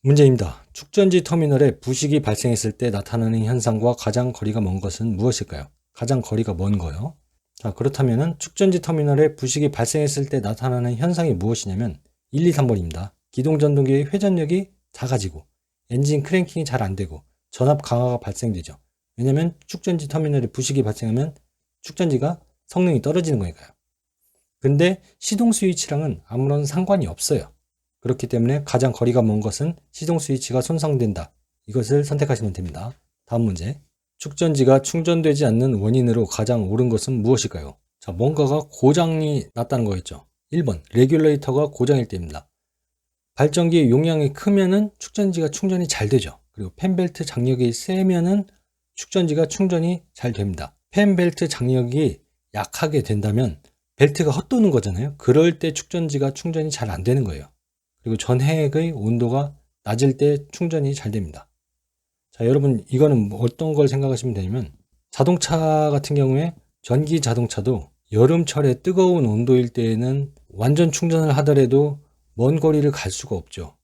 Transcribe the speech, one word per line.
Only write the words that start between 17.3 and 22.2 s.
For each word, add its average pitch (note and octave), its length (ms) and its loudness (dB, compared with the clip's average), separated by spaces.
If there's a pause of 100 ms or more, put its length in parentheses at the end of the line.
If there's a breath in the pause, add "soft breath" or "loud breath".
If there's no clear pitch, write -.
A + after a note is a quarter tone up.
전압 D3 300 2
강화가 B2 380 -2
발생되죠. F#2+ 580 -8 (400)
왜냐면 C#3+ 380 0 (120)
축전지 E3+ 400 -6
터미널에 D3 400 -2
부식이 C3+ 360 -2
발생하면 A2+ 520 -2 (460)
축전지가 D#3 580 -2 (280)